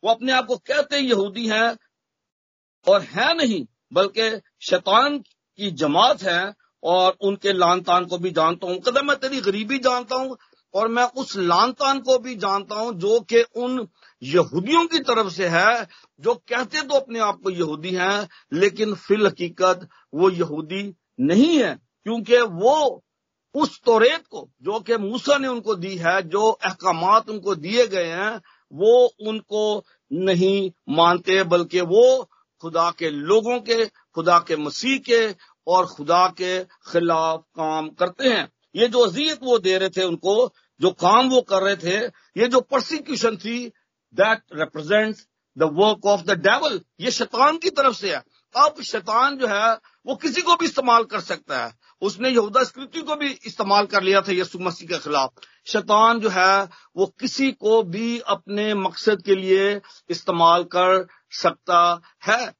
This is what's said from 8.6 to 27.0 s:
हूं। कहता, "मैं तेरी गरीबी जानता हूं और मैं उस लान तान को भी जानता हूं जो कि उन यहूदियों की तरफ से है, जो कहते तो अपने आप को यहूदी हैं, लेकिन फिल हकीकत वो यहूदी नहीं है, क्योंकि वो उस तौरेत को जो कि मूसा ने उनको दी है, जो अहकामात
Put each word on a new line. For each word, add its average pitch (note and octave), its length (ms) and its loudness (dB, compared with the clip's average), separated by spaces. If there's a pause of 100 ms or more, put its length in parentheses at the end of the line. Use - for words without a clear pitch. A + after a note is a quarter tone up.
हूं। F3+ 80 -4
कहता, B3 260 -2
"मैं C#4+ 140 -2
तेरी C4+ 260 -6
गरीबी G#3 360 -4
जानता B3 380 -2
हूं C4 200 -6 (380)
और G#3+ 140 0
मैं A#3 160 0
उस B3 340 -6
लान F#3 340 2
तान C#4 280 -2
को B3+ 200 2
भी B3 160 -10
जानता G3 400 -4
हूं A3+ 180 -6
जो G3+ 260 0
कि A#3 220 2
उन A#3+ 460 -4 (360)
यहूदियों F3+ 640 0
की E4 120 -2
तरफ A3+ 320 -2
से F3 160 -4
है, G3 400 2 (320)
जो A3 160 -2
कहते B3 460 -6
तो C#4+ 140 -4
अपने C4 240 -2
आप G#3 240 -2
को F#3+ 60 -4
यहूदी E3 400 -6
हैं, F#3+ 400 -2 (240)
लेकिन G3+ 420 0
फिल G3+ 320 0
हकीकत F3+ 600 -2 (260)
वो F3 160 4
यहूदी F3 680 -6 (240)
नहीं A#3 440 4
है, E3 160 -4 (240)
क्योंकि A#3 380 2
वो A#3 600 0 (520)
उस - 260 -2
तौरेत A#3+ 480 2
को - 200 -16 (120)
जो G3+ 180 -4
कि A3 180 -2
मूसा A3+ 400 -2
ने C4+ 100 -4
उनको A3 280 -4
दी F#3 200 -10
है, E3+ 340 -2
जो G#3 200 2
अहकामात F#3 800 0